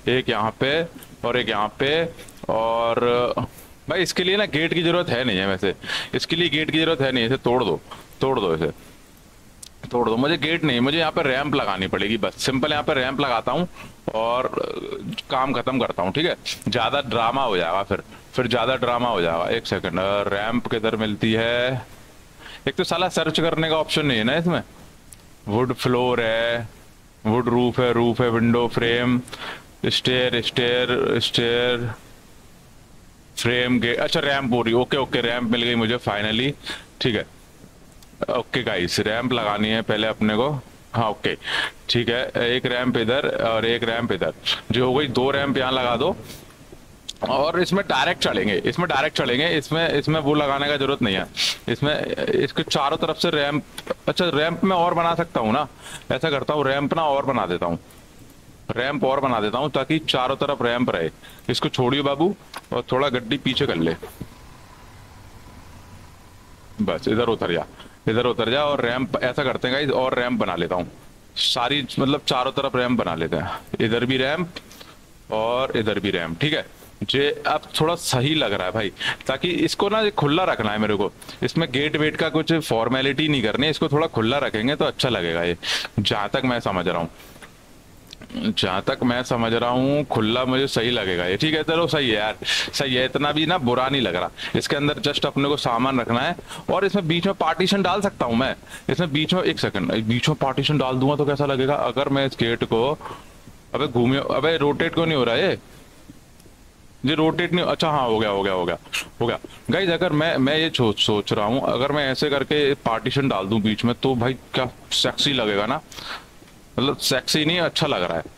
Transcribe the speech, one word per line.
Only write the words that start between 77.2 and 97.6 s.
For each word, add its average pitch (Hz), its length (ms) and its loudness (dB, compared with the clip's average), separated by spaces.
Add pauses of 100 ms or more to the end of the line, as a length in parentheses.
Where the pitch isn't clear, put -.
अब 151 220 -2 (100)
थोड़ा 160 160 2
सही 143 400 0
लग 120 180 2
रहा 92 140 0
है 92 60 -2
भाई, 104 180 0 (360)
ताकि 139 220 0
इसको 180 400 0
ना, 220 120 2
ये 208 100 2
खुला 147 320 2
रखना 113 280 0
है 107 60 -2
मेरे 107 180 2
को, 95 160 0 (320)
इसमें 160 280 0
gate 147 240 0
वेट 151 200 2
का 160 140 0
कुछ 156 240 2
formality 131 720 2
नहीं 139 160 2
करनी 110 220 2
है, 156 60 2
इसको 156 180 0
थोड़ा 151 180 2
खुला 117 300 2
रखेंगे 123 380 0
तो 156 100 0
अच्छा 127 240 0
लगेगा 85 340 0
ये, 87 140 0 (420)
जहाँ 104 300 0
तक 135 160 2
मैं 120 140 2
समझ 92 280 0
रहा 85 100 2
हूँ, 82 120 -2 (1300)
जहाँ 95 460 -2
तक 131 220 -2
मैं 123 200 2
समझ 117 300 0
रहा 120 160 2
हूँ, 135 340 2
खुला 117 420 0
मुझे 131 220 2
सही 123 240 0
लगेगा 92 340 0
ये। 92 120 2
ठीक 156 160 0
है, 156 100 2
चलो, 165 240 2
सही 139 220 0
है 110 60 2
यार, 107 220 0 (360)
सही 131 220 0
है, 127 100 2
इतना 143 260 0
भी 151 140 0
ना 180 120 2
बुरा 123 320 2
नहीं 139 120 0
लग 90 140 0
रहा। 87 140 -2 (260)
इसके - 200 0
अंदर 143 240 0
just 143 260 -2
अपने 143 240 0
को 147 80 2
सामान 127 420 0
रखना 117 220 0
है, 170 140 -2 (360)
और 190 140 2
इसमें 190 220 0
बीच 170 180 2
में 196 100 2
partition 185 460 2